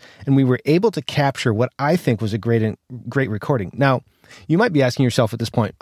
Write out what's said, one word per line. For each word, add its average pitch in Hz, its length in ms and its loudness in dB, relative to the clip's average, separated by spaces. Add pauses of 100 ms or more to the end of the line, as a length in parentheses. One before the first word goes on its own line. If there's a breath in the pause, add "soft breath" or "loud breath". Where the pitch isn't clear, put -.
(240 loud breath)
and 139 120 2
we 135 80 4
were 127 200 2
able 185 280 2
to 147 100 -6
capture 139 500 0
what 117 240 0
I 151 200 2
think 123 240 -2
was 107 120 -4
a 113 60 -2
great, 110 400 0 (300)
great 131 220 -2
recording. 107 440 -4
Now, 131 280 2 (440 loud breath)
you 160 120 2
might 226 140 2
be 143 80 2
asking 127 220 2
yourself 117 300 2
at 117 80 -8
this 113 100 -6
point, 110 320 -2